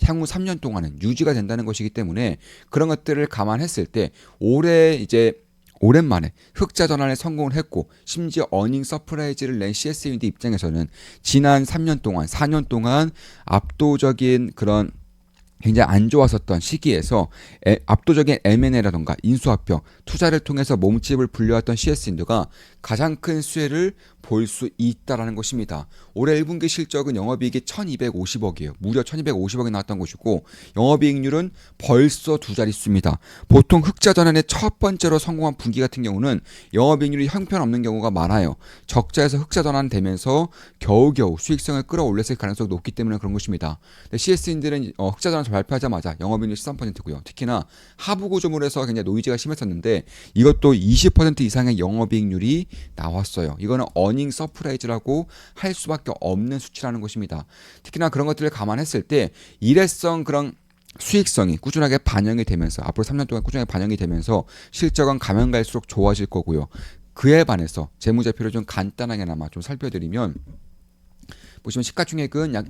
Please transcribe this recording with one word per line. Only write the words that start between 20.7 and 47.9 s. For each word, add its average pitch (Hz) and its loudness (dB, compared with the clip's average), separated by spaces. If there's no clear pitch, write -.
몸집을 117 2
불려왔던 113 0
씨에스 143 -2
윈드가 87 -2
가장 147 -2
큰 156 -4
수혜를 160 -2
볼 113 0
수 - -8
있다라는 113 -4
것입니다. 104 -6
올해 143 2
일 156 0
분기 165 -4
실적은 147 -4
영업이익이 120 -4
천이백오십억이에요. 95 -6
무려 113 -2
천이백오십억이 117 -4
나왔던 98 -4
것이고, 90 -4
영업이익률은 143 2
벌써 143 4
두 107 -10
자릿수입니다. 101 0
보통 - 8
흑자 190 2
전환의 160 6
첫 - -4
번째로 175 2
성공한 156 -2
분기 117 -4
같은 131 -2
경우는 107 0
영업이익률이 143 2
형편없는 135 -2
경우가 110 -2
많아요. 87 2
적자에서 139 0
흑자 156 -2
전환되면서 135 0
겨우겨우 110 4
수익성을 143 -2
끌어올렸을 120 -2
가능성이 104 -4
높기 87 -6
때문에 110 -4
그런 101 -6
것입니다. 85 -6
근데 - -8
씨에스 180 0
인들은, 147 -4
어, 95 -2
흑자 165 -4
전환 151 -2
발표하자마자 98 -4
영업이익률 107 -2
십삼 139 -10
퍼센트고요. 85 -10
특히나 120 -6